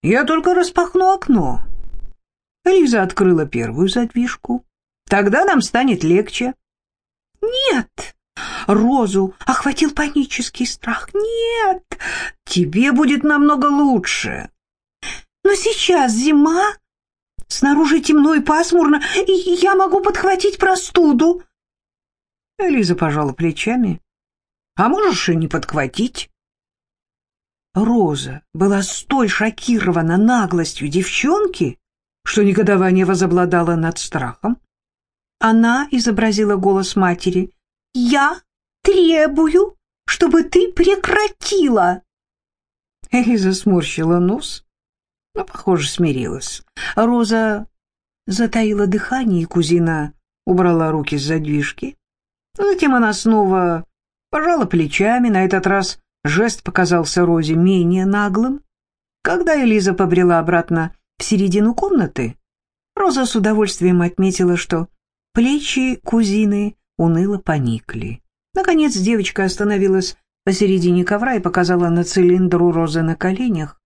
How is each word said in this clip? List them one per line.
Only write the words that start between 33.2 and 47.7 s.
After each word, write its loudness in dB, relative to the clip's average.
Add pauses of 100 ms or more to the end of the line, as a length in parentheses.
над -4
страхом. -6 (840)
Она 2
изобразила 0
голос 0
матери. -2 (400)
«Я 0 (420)
требую, 2 (300)
чтобы 2
ты 2
прекратила!» 0 (1080)
Элиза 2
сморщила 0
нос, -4 (680)
но, -6
похоже, -2
смирилась. -4 (320)
Роза 0 (600)